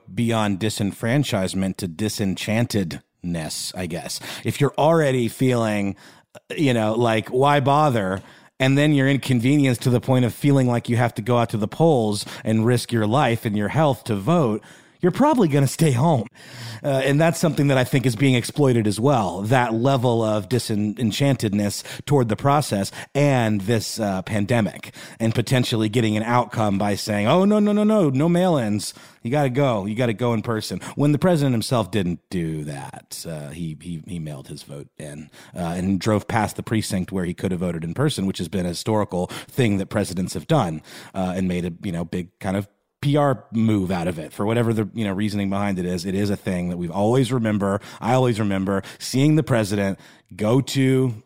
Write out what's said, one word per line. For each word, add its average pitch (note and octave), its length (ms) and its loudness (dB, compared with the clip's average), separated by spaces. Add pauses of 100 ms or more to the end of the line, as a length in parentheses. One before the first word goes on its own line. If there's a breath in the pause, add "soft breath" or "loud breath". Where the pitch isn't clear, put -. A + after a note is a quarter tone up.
(140)
beyond A2 460 0
disenfranchisement G2+ 1160 -2
to G2 100 -6
disenchantedness, F#2 1900 -4
I F#2 120 -6
guess. E2 320 -8 (240 loud breath)
If A2 180 -2
you're C#3 160 0
already C#3+ 500 2
feeling, G#2+ 680 0 (600 loud breath)
you C#3+ 180 2
know, A2 200 2
like, A2 360 0
why C#3+ 300 4
bother? B2 600 2 (380 loud breath)
And C3+ 160 4
then D3+ 180 4
you're C3+ 140 4
inconvenienced C3 760 2
to B2+ 80 2
the A#2+ 100 4
point B2+ 240 2
of G#2+ 80 0
feeling C#3 320 4
like A#2+ 240 0
you A#2 80 2
have A#2+ 180 2
to A2 60 -8
go A#2+ 160 2
out A#2 140 2
to A2+ 60 -2
the G#2 100 -2
polls A#2 580 2 (180 loud breath)
and A2 220 2
risk A#2+ 260 2
your A2+ 140 2
life A#2 400 2
and G#2 100 -2
your G#2 120 0
health C#3 380 0
to A2+ 100 -2
vote, A2 480 0 (360 loud breath)
you're F3 120 2
probably B3+ 360 4
gonna C#3 200 4
stay D#3+ 240 2
home. C3+ 340 2 (580 loud breath)
Uh, C3+ 220 0
and C#3+ 160 2
that's E3 180 2
something D3+ 280 2
that C3+ 100 4
I B2+ 60 4
think B2+ 240 2
is A#2+ 80 0
being C3+ 180 4
exploited A#2+ 540 2
as G2+ 120 0
well, G#2+ 440 2
that A#2+ 320 2
level A#2+ 480 2
of G#2+ 260 0
disenchantedness G#2+ 1300 0 (220 loud breath)
toward C3 240 2
the A2+ 60 0
process C#3 560 0 (220 loud breath)
and B2 480 2
this, G#2+ 380 -2
uh, G2 240 -2
pandemic, G#2 720 -2 (240 loud breath)
and A2+ 160 0
potentially A#2 520 0
getting A2 300 2
an G#2+ 60 -2
outcome A2 560 2
by G#2 160 0
saying, G#2 320 -2
"Oh, F3+ 180 4
no, G#3+ 140 4
no, G#3 140 2
no, G#3 100 2
no, G#3 260 4
no C3+ 180 0
mail-ins. D#3+ 680 0 (260 loud breath)
You A2+ 80 -6
gotta C#3+ 220 0
go. A#2+ 340 0
You G#2+ 80 -4
gotta A#2 200 0
go A#2+ 200 0
in A2 80 0
person." G#2+ 380 -4 (160 loud breath)
When D3 160 4
the C#3+ 80 2
president D3 340 2
himself A2+ 380 0
didn't F2 280 -2 (120)
do D#2+ 320 -4
that. C#2 640 -14
Uh, D2+ 220 -10
he, D#2 300 -10
he, E2 280 -10
he F2 120 -8
mailed D2+ 280 -10
his D2 160 -16
vote C#2+ 240 -16 (100)
in, D2 320 -14 (260 loud breath)
uh, F2+ 40 -12 (160)
and F#2 240 0
drove G#2+ 280 0
past G#2+ 280 -2
the - 80 -8
precinct G#2 480 -2
where F#2 140 -4
he F2 100 -4
could F#2+ 160 -4
have F2+ 80 -4
voted E2+ 240 -4
in E2 100 -6
person, B2+ 320 -2
which F#2+ 140 -4
has F2 80 -4
been F2+ 180 -4
a F2+ 40 -4
historical F#2 580 -2 (200 loud breath)
thing G#2+ 300 0
that F#2+ 100 -4
presidents F#2 460 -4
have F2 140 -8
done, F2+ 340 0 (320 loud breath)
uh, F#2 220 -4
and F#2+ 120 -2
made F2 180 -2
a, F2 80 -6 (100)
you G2+ 80 -4
know, E2+ 120 -4
big E2+ 360 -8
kind G2 180 -4
of G2+ 100 -6 (320)
P C#3+ 160 0
R C#3+ 360 2
move G#2+ 400 2
out F2 160 -2
of E2+ 100 -6
it D2+ 160 -14
for G#2 100 -4
whatever A#2 300 2
the, G#2+ 180 -2
you A2+ 140 -4
know, G2 80 -2
reasoning G2+ 380 -2
behind G2+ 260 -2
it F2+ 80 -2
is. F2 180 -4
It F#2+ 120 -4
is G2+ 160 0
a G2 40 -2
thing F2+ 340 -4
that F2 80 -6
we've F2 120 -6
always A2 420 2
remember. G#2+ 480 0 (220 loud breath)
I A#2 120 0
always B2 260 2
remember G2 420 0 (160 loud breath)
seeing D3 380 2
the D#3 80 2
president G2+ 560 0 (360 soft breath)
go A2 260 2
to C3 520 0 (120)